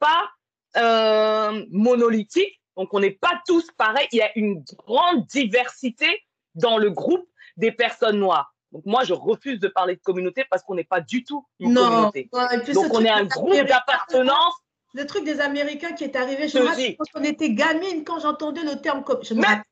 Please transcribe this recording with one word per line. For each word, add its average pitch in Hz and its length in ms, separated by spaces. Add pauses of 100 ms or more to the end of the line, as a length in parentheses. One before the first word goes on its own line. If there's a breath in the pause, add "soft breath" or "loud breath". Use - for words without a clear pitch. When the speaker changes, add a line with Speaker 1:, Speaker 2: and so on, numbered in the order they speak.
Speaker 1:
pas, 320 280 (480)
euh, 214 960
monolithique, 233 920 (160)
donc 190 160
on 202 80
n'est 196 120
pas 339 340
tous 339 300
pareils. 220 360
Il 233 60
y - 40
a 214 140
une 202 280 (220)
grande 285 400
diversité 247 960 (320)
dans 226 240
le 208 120
groupe 302 380 (300 loud breath)
des 226 140
personnes 226 460
noires. 175 360 (180)
Donc 160 140
moi, 220 180
je 175 80
refuse 214 480
de 190 80
parler 180 280
de - 40
communauté 185 500
parce - 120
qu'on 196 120
n'est 170 100
pas 180 160
du 240 240
tout 285 220 (140)
une 233 140
Speaker 2:
Non. 247 140
Speaker 1:
communauté. 226 440
Speaker 2:
Ouais, 247 220
et 240 60
puis 247 120
Speaker 1:
Donc 196 140
Speaker 2:
ce - 40
Speaker 1:
on 226 40
Speaker 2:
truc 226 120
Speaker 1:
est 226 40
un 214 120
Speaker 2:
des 196 60
Speaker 1:
groupe 262 240
Speaker 2:
Américains, 269 240
Speaker 1:
d'appartenance. 277 800 (400)
Speaker 2:
le 285 120
truc 330 180
des 294 160
Américains 294 520
qui - 120
est 269 120
arrivé, 269 320
je 294 100
Speaker 1:
Je 254 40
Speaker 2:
me 240 60
rappelle 247 180
Speaker 1:
dis. 208 100
Speaker 2:
quand 311 80 (160)
on 277 40
était 302 260
gamine, 320 540
quand 339 160
j'entendais 302 420
le 294 180
terme 277 240
com-, 247 180
je 220 120
me 226 60
Speaker 1:
Mais 339 60
Speaker 2:
rappelle 214 260